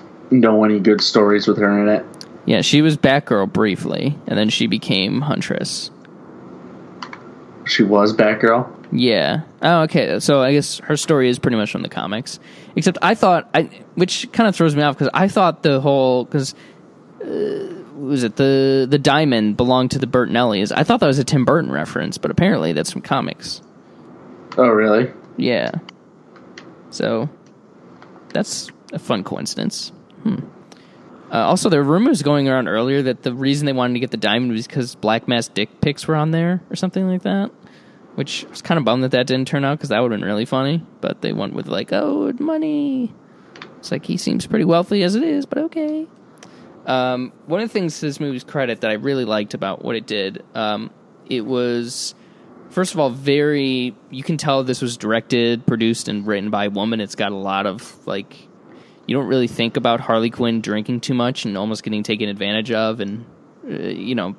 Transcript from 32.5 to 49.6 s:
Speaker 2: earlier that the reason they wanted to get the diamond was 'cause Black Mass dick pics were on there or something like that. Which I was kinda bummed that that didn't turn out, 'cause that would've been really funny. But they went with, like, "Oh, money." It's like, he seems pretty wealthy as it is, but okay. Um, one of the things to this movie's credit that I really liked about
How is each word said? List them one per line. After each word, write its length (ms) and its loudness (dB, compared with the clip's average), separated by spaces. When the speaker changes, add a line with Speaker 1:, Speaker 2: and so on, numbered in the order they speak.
Speaker 2:
earlier 340 0
that 220 -2
the 100 -2
reason 320 0
they 60 0
wanted 220 0
to 60 -2
get 120 -4
the 40 -6
diamond 360 0
was 160 -4
'cause 260 -4
Black 320 0
Mass 220 0
dick 320 -6
pics 260 -2
were 80 0
on 160 2
there 400 0
or 60 -8
something 320 -2
like 140 -2
that. 280 -2
Which 320 -6
I 40 -20
was 120 -16
kinda 200 0
bummed 200 2
that 80 0
that 160 2
didn't 220 -2
turn 160 -2
out, 160 -2
'cause 80 -8
that 120 0
would've 160 0
been 100 -4
really 180 -2
funny. 380 -2
But 220 -6
they 100 -2
went 220 -6
with, 120 -8
like, 260 -6
"Oh, 460 -2
money." 720 -4
It's 120 -16
like, 160 -4
he 100 -4
seems 300 -2
pretty 180 0
wealthy 380 2
as 140 0
it 80 0
is, 220 -2
but 120 -6
okay. 480 -4
Um, 460 -2
one 140 -2
of 80 -6
the 40 -12
things 260 -2
to 80 -6
this 140 -6
movie's 240 -6
credit 380 -4
that 80 0
I 40 0
really 300 -2
liked 300 -2
about 300 -4